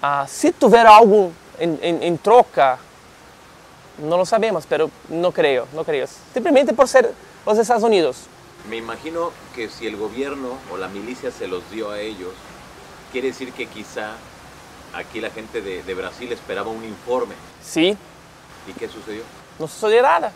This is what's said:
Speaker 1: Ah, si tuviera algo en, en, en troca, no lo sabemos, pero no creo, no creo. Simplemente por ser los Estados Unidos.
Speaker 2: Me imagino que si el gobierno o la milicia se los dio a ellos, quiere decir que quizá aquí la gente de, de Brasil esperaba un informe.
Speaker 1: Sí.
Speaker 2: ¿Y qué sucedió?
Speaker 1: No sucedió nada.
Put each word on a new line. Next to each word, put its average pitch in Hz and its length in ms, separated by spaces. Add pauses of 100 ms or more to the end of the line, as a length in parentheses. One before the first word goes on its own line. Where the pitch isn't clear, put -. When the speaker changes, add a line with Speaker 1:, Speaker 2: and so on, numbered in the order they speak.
Speaker 1:
Ah, 143 260
si - 240
tuviera 233 460
algo 208 340 (280)
en, 160 220
en, 165 220
en 170 140
troca, 160 600 (1200)
no 156 180
lo 185 80
sabemos, 208 420
pero 151 220 (200)
no 170 220
creo, 135 420
no 156 100
creo. 139 240 (260)
Simplemente 269 400
por 269 140
ser - 260 (320)
los 214 120
Estados 226 260
Unidos. 180 400 (460)
Speaker 2:
Me 113 80
imagino 160 540 (240)
que 110 140
si 110 180
el 107 100
gobierno 131 520 (220)
o 92 60
la 92 100
milicia 117 440
se 110 160
los 90 240
dio 104 200
a 104 80
ellos, 95 340 (760)
quiere 127 180
decir 127 240
que 117 140
quizá 107 440 (840)
aquí 87 280
la 110 80
gente 110 320
de, 92 220
de 92 100
Brasil 92 380
esperaba 101 380
un 113 140
informe. 113 520 (280)
Speaker 1:
Sí. 180 320 (720)
Speaker 2:
¿Y 92 60
qué 113 140
sucedió? 110 360 (340)
Speaker 1:
No 156 100
sucedió 220 360
nada. 294 320